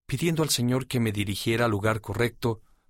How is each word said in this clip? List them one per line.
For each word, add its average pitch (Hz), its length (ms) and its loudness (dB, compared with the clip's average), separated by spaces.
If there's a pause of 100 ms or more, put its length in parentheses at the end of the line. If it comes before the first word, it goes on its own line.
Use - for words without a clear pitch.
pidiendo 160 360 0
al 147 60 0
Señor 123 380 0
que 127 140 0
me 110 120 2
dirigiera 104 540 0
al 113 40 2
lugar 107 300 0
correcto 113 640 -2 (280)